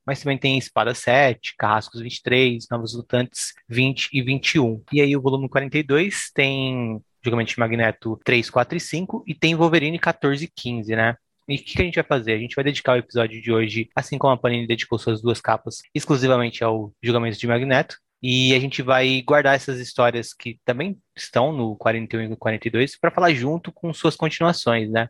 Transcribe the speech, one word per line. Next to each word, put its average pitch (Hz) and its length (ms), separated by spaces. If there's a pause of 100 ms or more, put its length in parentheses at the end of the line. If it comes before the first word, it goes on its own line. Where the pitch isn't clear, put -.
mas 135 160
também 139 160
tem 135 220
Espada 120 380
sete, 127 600
Carrascos 110 460
vinte 120 160
e - 60
três, 123 480
Novos 117 240
Mutantes - 580 (160)
vinte 127 420
e 139 120
vinte 131 320
e 160 40
um. 113 220 (100)
E 147 80
aí 143 160
o 135 60
volume 131 260
quarenta 135 300
e 156 60
dois 151 500
tem 131 680 (240)
julgamento 117 280
de - 80
Magneto 113 680
três, 123 240
quatro 123 260
e 170 60
cinco, 190 460
e 160 80
tem 165 180
Wolverine 160 460
quatorze 147 460
e - 20
quinze, 113 480
né? 113 200 (320)
E 139 80
o - 40
que, - 160
que 185 80
a - 20
gente 170 100
vai 160 80
fazer? 113 300
A 110 60
gente 120 160
vai 139 80
dedicar 135 300
o 123 60
episódio 113 400
de 113 140
hoje, 113 420
assim 139 220
como 135 160
a 123 40
Panini 120 280
dedicou 113 320
suas 107 240
duas 117 180
capas, - 440 (100)
exclusivamente 127 680
ao 110 280 (100)
julgamento 117 360
de - 80
Magneto. 131 500 (240)
E 127 360
a 123 40
gente 135 220
vai 131 400
guardar 139 340
essas 127 240
histórias 120 540
que - 320
também 147 320 (180)
estão 135 360
no 113 240
quarenta 113 400
e 113 120
um 110 60
e - 20
quarenta 110 320
e 117 40
dois 123 280
pra 165 120
falar 175 200
junto 151 400
com 165 220
suas - 220
continuações, 156 720
né? 113 200